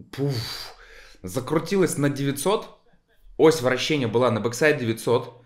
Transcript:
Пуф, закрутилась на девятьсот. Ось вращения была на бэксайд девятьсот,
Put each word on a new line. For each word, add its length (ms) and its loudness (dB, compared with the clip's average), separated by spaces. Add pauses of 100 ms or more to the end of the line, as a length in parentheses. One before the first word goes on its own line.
(100)
Пуф, 640 -6 (480)
закрутилась 760 -2
на 140 0
девятьсот. 720 -4 (540)
Ось 240 6
вращения 460 0
была 240 2
на 100 0
бэксайд 380 2
девятьсот, 680 -2